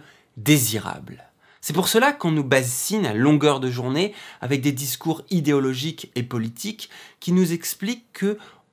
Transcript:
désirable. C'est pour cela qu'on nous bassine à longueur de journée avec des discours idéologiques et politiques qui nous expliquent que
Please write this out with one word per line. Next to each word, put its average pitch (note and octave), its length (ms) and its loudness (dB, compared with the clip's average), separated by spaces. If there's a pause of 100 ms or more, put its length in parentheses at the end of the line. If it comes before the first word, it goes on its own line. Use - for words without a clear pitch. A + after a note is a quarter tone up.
(380)
désirable. G#2+ 880 0 (360)
C'est - 120 -6
pour F3 140 0
cela C4 260 4
qu'on F3+ 180 -2
nous D3+ 120 2
bassine C3+ 640 0
à G#2+ 80 -2
longueur C#3+ 440 4
de B2+ 120 -2
journée C3 420 -2 (260)
avec C3 220 -2
des C#3 100 0
discours D3 600 -4
idéologiques C#3+ 840 0
et B2 100 -4
politiques A#2+ 680 -8 (280)
qui - 120 -4
nous F3 220 4
expliquent - 600 -8
que G#3 240 -2 (360)